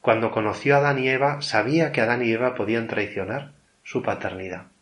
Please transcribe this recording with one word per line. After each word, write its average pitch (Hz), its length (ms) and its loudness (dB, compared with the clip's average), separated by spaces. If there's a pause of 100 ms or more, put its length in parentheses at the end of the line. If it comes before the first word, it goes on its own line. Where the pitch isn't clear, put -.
Cuando 113 300 2
conoció 110 460 2
a - 20 6
Adán 143 200 2
y 131 120 0
Eva, 139 320 0
sabía 143 500 2
que 120 80 2
Adán 120 240 2
y 117 80 2
Eva 120 220 0
podían 113 320 -2
traicionar 104 640 -6 (320)
su - 180 -4
paternidad. 92 680 -6 (120)